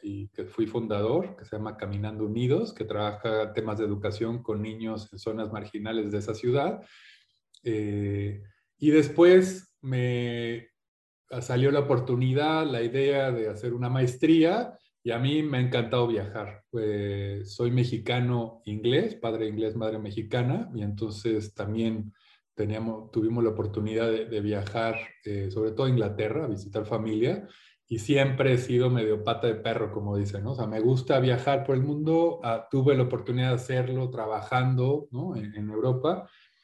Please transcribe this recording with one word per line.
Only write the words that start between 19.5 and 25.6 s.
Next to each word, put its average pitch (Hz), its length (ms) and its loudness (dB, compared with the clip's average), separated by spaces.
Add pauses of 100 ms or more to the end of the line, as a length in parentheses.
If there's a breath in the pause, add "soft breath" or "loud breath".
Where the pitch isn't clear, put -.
madre 110 220 -4
mexicana, 120 760 -4
y 107 80 -4
entonces 104 720 -4
también... 107 580 -4 (420 soft breath)
Teníamos, 110 560 -6
tuvimos 117 340 2
la 110 60 4
oportunidad 110 600 -2
de, 110 160 -2
de 110 140 -4
viajar, 104 560 -2 (280)
eh, 98 260 -4
sobre 110 200 -2